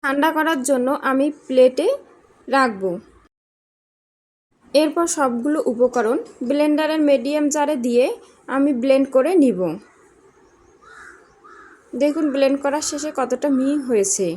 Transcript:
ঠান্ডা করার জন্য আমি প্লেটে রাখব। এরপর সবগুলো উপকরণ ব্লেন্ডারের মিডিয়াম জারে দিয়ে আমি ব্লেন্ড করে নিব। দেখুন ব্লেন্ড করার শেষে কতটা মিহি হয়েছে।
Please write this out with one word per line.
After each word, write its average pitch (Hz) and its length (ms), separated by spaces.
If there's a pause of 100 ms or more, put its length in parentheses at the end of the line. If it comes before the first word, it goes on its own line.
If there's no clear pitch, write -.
ঠান্ডা 285 280
করার 311 280 (100)
জন্য 254 180 (220)
আমি 269 180 (200)
প্লেটে 254 400 (600)
রাখব। 240 360 (1900)
এরপর 311 320 (100)
সবগুলো 269 440 (120)
উপকরণ 240 460 (300)
ব্লেন্ডারের 302 640
মিডিয়াম 285 360 (100)
জারে 294 200 (100)
দিয়ে 247 200 (420)
আমি 277 240 (100)
ব্লেন্ড 269 340
করে 262 160 (120)
নিব। 214 160 (2500)
দেখুন 302 320
ব্লেন্ড 269 300
করার 294 260
শেষে 302 200 (100)
কতটা 254 280 (100)
মিহি 269 200 (100)
হয়েছে। 196 500